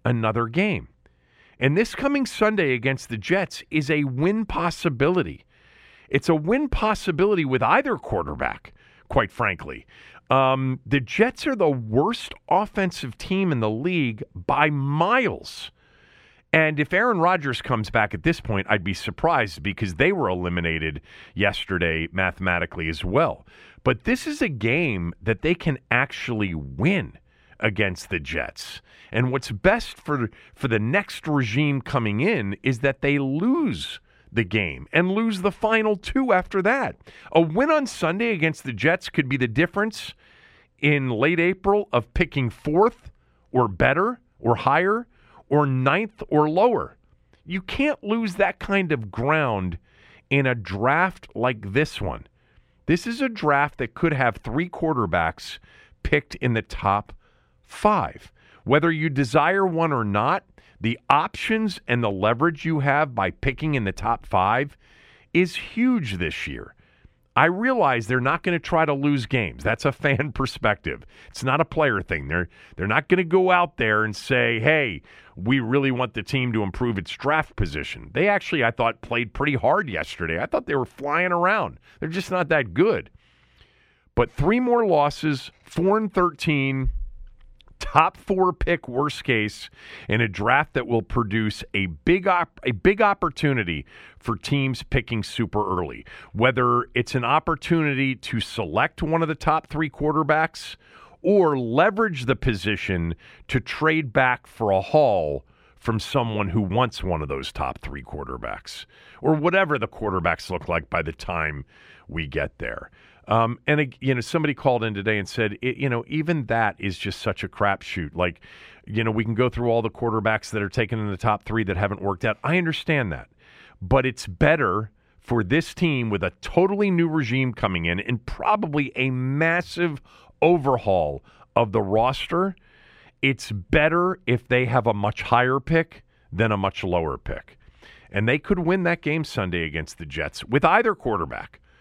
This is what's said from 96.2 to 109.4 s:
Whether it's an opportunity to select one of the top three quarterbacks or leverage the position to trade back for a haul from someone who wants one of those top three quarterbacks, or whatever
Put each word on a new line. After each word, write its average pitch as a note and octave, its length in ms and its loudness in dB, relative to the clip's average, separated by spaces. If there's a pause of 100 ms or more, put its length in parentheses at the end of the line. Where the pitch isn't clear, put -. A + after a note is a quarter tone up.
Whether A#2+ 640 2
it's A#2+ 200 -2
an B2 100 0
opportunity C#3+ 920 0
to - 240 -4
select G#2 640 -4
one E3 200 0
of D#3 60 -2
the D#3+ 60 -4
top D#3 340 -2
three D3+ 220 -4
quarterbacks D3+ 880 -2 (460)
or F3 360 4
leverage D#3 680 0
the B2 100 2
position F#2 800 -2 (340)
to B2+ 120 0
trade D#3 520 -2
back B2+ 340 2
for A2 240 0
a F#2+ 100 4
haul F#2+ 640 2 (340)
from A2+ 220 -2
someone A2 480 -2
who G2 120 0
wants G#2+ 440 -2
one E2+ 180 -2
of C#2+ 60 -8
those C2+ 240 -6
top C2+ 260 -6
three C#2+ 240 -12
quarterbacks, B1 840 -12 (360)
or D3+ 120 4
whatever D#3+ 440 2